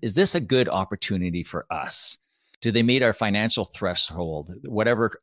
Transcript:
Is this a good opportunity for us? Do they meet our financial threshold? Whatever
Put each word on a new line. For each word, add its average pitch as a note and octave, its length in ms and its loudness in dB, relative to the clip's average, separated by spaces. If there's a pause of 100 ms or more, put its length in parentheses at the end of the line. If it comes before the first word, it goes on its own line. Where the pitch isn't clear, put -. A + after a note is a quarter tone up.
Is A2 100 -4
this F#3+ 220 2
a F3 40 0
good B2+ 300 2
opportunity F2+ 720 -2
for - 300 -8
us? - 480 -4 (420)
Do A#2 80 0
they A2+ 140 4
meet B2 180 4
our A#2 120 6
financial G#2+ 520 0
threshold? E2 840 -4 (160)
Whatever A2 560 0